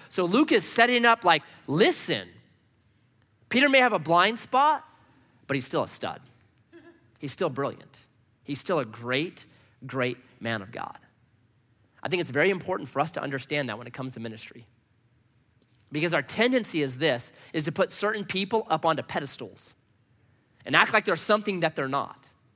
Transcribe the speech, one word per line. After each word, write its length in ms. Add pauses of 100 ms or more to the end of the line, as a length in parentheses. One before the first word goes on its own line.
So 160
Luke 260
is 160
setting 380
up 180
like, 200 (260)
"Listen, 600 (1200)
Peter 200
may 100
have 140
a 80
blind 400
spot, 440 (600)
but 80
he's 120
still 180
a 40
stud. 320 (1000)
He's 120
still 180
brilliant. 500 (420)
He's 160
still 220
a 40
great, 600 (400)
great 320 (220)
man 200
of 120
God." 260 (1040)
I 60
think 120
it's 100
very 200
important 380
for 120
us 120
to 100
understand 460
that 100
when 80
it 60
comes 200
to 80
ministry. 460 (1200)
Because 220
our 100
tendency 600
is 160
this, 340 (200)
is 120
to 80
put 200
certain 340
people 420
up 160
onto 180
pedestals 720 (920)
and 80
act 180
like 120
they're 120
something 440
that 160
they're 120
not. 400 (280)